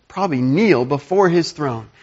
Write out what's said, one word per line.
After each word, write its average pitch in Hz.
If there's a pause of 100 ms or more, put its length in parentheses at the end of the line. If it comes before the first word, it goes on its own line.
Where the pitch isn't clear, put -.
probably 175
kneel 139
before 175
his 170
throne, 120 (140)